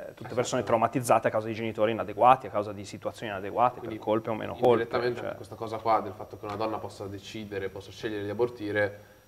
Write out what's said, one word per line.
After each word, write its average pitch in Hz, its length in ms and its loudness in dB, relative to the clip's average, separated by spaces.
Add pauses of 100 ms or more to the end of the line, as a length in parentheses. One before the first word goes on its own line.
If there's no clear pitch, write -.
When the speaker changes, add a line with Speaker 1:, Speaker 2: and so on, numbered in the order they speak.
Speaker 1:
tutte - 120 -16
Speaker 2:
Esatto. 123 140 -12
Speaker 1:
persone 123 280 0
traumatizzate 117 640 4
a - 20 0
causa 110 180 0
di 113 60 -4
genitori 110 380 0
inadeguati, 110 540 6
a 98 40 -10
causa 104 220 -2
di 101 120 -12
situazioni 107 460 -8
inadeguate, 101 480 0
Speaker 2:
Quindi 110 180 -8
Speaker 1:
per 107 100 -12
colpe 110 240 2
o 110 40 -2
meno 104 200 -6
colpe, 127 160 4
Speaker 2:
indirettamente 117 500 2
Speaker 1:
cioè. 107 160 -6
Speaker 2:
questa - 180 -14
cosa 107 240 -6
qua 110 220 4
del 98 140 -6
fatto 104 240 -14
che 110 80 -10
una 104 100 -6
donna 110 220 -2
possa 104 280 -10
decidere, 98 600 -8
possa 98 220 -14
scegliere 104 340 -6
di 104 60 -4
abortire, 104 680 0 (280)